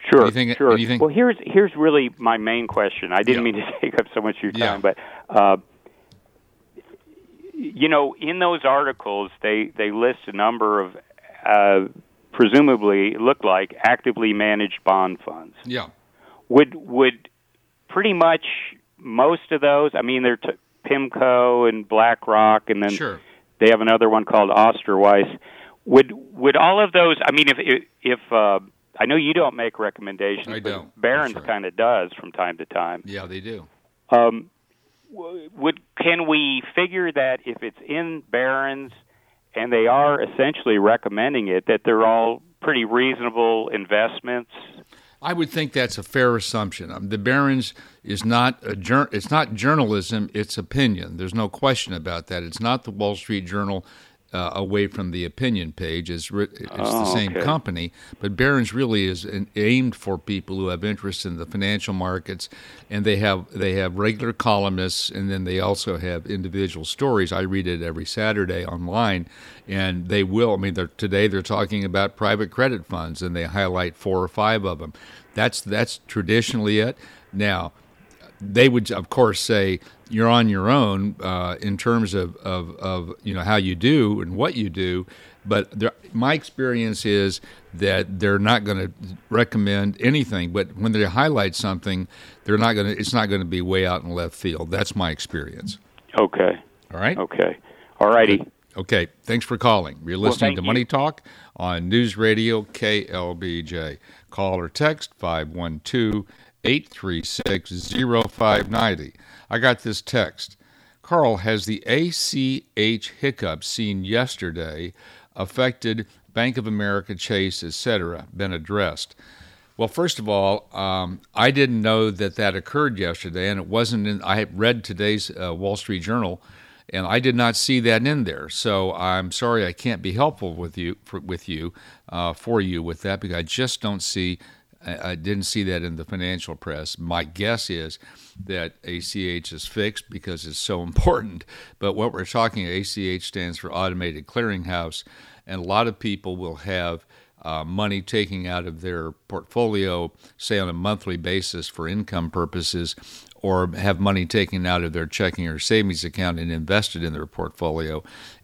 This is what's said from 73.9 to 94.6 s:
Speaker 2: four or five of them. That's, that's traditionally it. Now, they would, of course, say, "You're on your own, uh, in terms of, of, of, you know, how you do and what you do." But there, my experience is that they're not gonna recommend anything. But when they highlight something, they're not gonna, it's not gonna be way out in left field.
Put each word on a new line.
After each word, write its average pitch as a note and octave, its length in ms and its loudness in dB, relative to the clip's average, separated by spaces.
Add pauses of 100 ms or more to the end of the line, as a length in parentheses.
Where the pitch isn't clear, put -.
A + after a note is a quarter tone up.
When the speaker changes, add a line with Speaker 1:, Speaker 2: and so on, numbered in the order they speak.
Speaker 2:
four F#2+ 260 -2
or F#2 60 -2
five G#2+ 380 0
of F2 140 -4
them. D#2+ 120 -12 (440)
That's, A2+ 260 0
that's G#2+ 440 -4
traditionally G#2+ 720 0
it. A#2 180 -2 (340)
Now, F#2+ 400 -2 (680)
they G#2 300 6
would, A#2+ 220 2
of F#2 180 -6
course, A2 300 4
say, G2 400 2 (320)
"You're A2 180 2
on A#2 180 6
your G2+ 220 2
own, G#2 500 2
uh, F#2 400 -4
in G2+ 160 -4
terms A2+ 380 0
of, F2+ 220 -2
of, F2+ 400 -6
of, F#2 480 -6
you G#2 100 -6
know, F#2 80 -4
how G2+ 140 2
you F#2+ 180 2
do G#2 480 4
and F2+ 140 -6
what D3 200 0
you A2 140 -2
do." F2+ 380 -2 (360)
But G#2 280 -2
there, A2+ 200 -2 (220)
my B2+ 220 2
experience A#2+ 680 -4
is G2+ 380 0 (320)
that F#2+ 460 0
they're G2+ 180 2
not G#2+ 260 4
gonna G2 280 -4 (400)
recommend G2+ 680 2
anything. A2 520 0
But F#2+ 260 -2
when A2 140 0
they G#2+ 140 2
highlight G#2 500 2
something, F#2 520 -4 (360)
they're G#2 160 2
not A2+ 140 4
gonna, G#2 160 0
it's G#2+ 220 -4
not A#2 140 2
gonna G2 180 0
be F2+ 200 -4
way F#2 240 0
out F2+ 160 -2
in E2+ 80 -8
left F2 240 -6
field. E2 340 -6